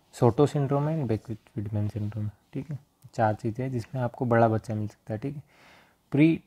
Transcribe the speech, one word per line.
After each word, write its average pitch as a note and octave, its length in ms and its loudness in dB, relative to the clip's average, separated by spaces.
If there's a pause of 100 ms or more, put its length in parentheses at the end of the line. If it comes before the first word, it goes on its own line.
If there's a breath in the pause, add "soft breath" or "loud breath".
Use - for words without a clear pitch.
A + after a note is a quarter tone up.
(140)
सोटो C3 320 6
syndrome C#3+ 420 0
है, D#3+ 100 -2
and B2 120 -2
Beckwith - 480 -8
Wiedemann G#2 300 -4
syndrome G#2 360 -6
है। G#2+ 60 -6 (220)
ठीक C#3 180 -10
है, C#3 80 -10 (360)
चार A2 200 2
चीज़ें A#2 300 -6
हैं C3 80 -6
जिसमें B2 300 -6
आपको A#2+ 220 -4
बड़ा A#2 240 6
बच्चा A2 260 -2
मिल G#2+ 140 -4
सकता - 240 -14
है। G#2+ 60 -6
ठीक C#3 180 -8
है, C#3+ 60 -14 (680 soft breath)
प्री D#3 240 4 (100)